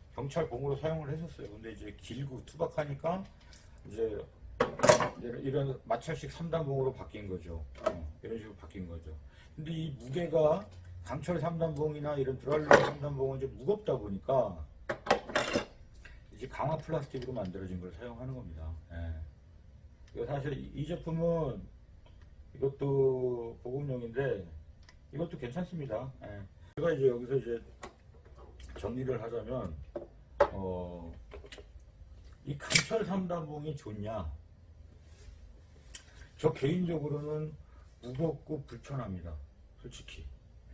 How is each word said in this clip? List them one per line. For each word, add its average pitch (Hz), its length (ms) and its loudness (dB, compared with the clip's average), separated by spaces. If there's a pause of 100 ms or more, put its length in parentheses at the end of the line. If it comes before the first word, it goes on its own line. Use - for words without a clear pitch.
(140)
경찰봉으로 139 640 0
사용을 156 380 0
했었어요. 160 360 -6
근데 110 220 -10
이제 104 280 -10
길고 127 460 -6
투박하니까 160 800 0 (640)
이제 107 360 0 (960)
이런, 120 240 -4
이런 135 420 2
마찰식 143 460 -2
삼 170 200 -4
단봉으로 139 420 2
바뀐 - 340 -8
거죠. 85 380 -4 (220)
어, 78 200 -2 (140)
이런 113 160 -4
식으로 107 180 -10
바뀐 92 320 -10
거죠. 80 220 -10 (460)
근데 156 160 -6
이 160 260 -2
무게가 156 680 4 (400)
강철 160 360 0
삼 165 180 0
단봉이나 151 580 2
이런 131 220 2
드랄로 151 320 2
삼 - 320 10
단봉은 135 360 0
이제 131 100 -2
무겁다 151 500 2
보니까 104 680 2 (1700)
이제 131 120 -8
강화 139 300 0
플라스틱으로 139 560 -2
만들어진 92 480 -2
걸 90 120 -8
사용하는 123 420 -6
겁니다. 82 360 -6 (200)
예. 82 220 -4 (1000)
이거 120 140 -2
사실 139 260 0
이, - 220 -6
이 143 100 -2
제품은 165 760 2 (920)
이것도 131 1080 4
보급용인데 123 840 0 (680)
이것도 160 240 -2
괜찮습니다. 135 760 -4 (120)
예. 104 180 -8 (340)
제가 160 180 4
이제 135 160 6
여기서 123 260 2
이제 117 260 0 (1160)
정리를 123 420 0
하자면, 113 540 -2 (800)
어, 90 600 -4 (1300)
이 143 120 -4
강철 - 480 6
삼 185 220 2
단봉이 151 480 -2
좋냐? 104 560 -4 (2000)
저 156 160 6
개인적으로는 151 1000 2 (480)
무겁고 139 640 0
불편합니다. 95 680 -6 (480)
솔직히. - 440 -12 (480)